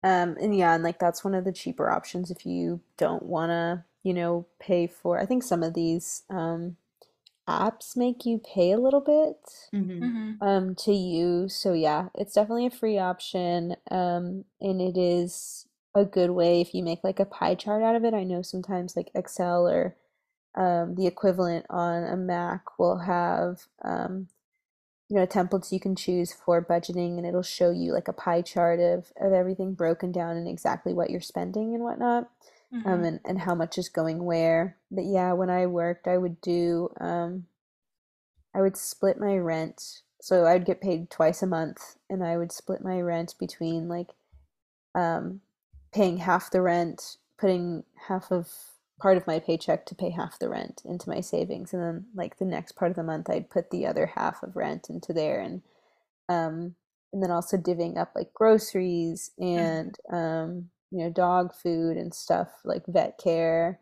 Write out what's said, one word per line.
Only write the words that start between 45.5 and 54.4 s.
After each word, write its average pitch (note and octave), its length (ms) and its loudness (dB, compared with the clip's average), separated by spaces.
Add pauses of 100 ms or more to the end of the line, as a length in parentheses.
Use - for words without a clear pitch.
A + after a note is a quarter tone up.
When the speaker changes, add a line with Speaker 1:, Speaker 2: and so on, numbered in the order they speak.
Speaker 1:
paying F#3 260 2
half F#3 320 2
the F#3 120 2
rent, F3 540 0 (220)
putting F3 460 0 (240)
half F#3 220 -4
of, F3 200 -2 (500)
part F#3+ 160 6
of F3 100 -2
my D#3+ 140 0
paycheck - 440 0
to - 100 -14
pay F3 160 -4
half E3+ 280 -8
the - 100 -4
rent - 360 -8
into F3+ 240 -8
my E3+ 120 -4
savings, F3 540 -4
and F3+ 80 -2
then, E3+ 320 -6
like, F3+ 240 -8
the F#3+ 60 -2
next E3+ 280 -6
part F3 180 0
of F3+ 60 -4
the E3+ 60 -6
month, D#3+ 260 -6
I'd - 220 -2
put F3 200 -2
the - 140 -4
other - 220 0
half - 360 -4